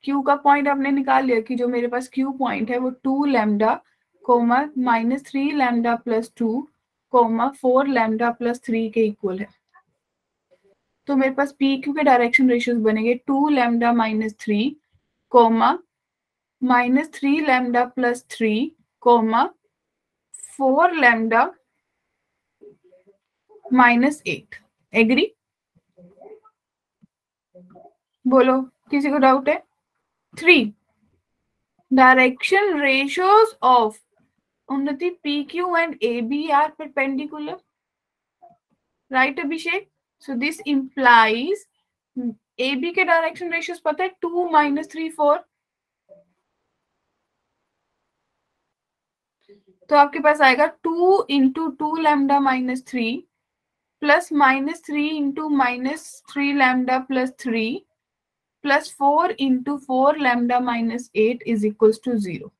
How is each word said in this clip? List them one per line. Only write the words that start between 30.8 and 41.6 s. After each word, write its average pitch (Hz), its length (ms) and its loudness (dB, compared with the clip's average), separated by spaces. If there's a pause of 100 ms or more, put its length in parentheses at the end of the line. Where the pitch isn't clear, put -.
direction 254 800 4
ratios 294 800 2 (100)
of 240 300 4 (760)
उन्नति 277 420 -4
पी 294 340 -6
क्यू 349 220 -6
and 339 360 -2
ए 240 180 -2
बी 285 280 -6
are 294 220 2
perpendicular, 294 840 -8 (1600)
right, 269 280 0
अभिषेक? 330 480 -6 (320)
So 277 140 -10
this 285 340 -6
implies 262 880 2 (1000)